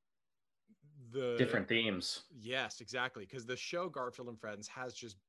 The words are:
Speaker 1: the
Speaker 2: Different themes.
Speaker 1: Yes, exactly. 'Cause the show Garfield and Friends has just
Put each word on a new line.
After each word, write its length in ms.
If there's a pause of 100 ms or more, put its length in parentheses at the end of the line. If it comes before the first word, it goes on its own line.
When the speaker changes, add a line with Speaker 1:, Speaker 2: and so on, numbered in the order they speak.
(1120)
Speaker 1:
the 260
Speaker 2:
Different 300
themes. 640
Speaker 1:
Yes, 500
exactly. 440
'Cause 220
the 100
show 320
Garfield 400
and 100
Friends 280
has 280
just 220 (120)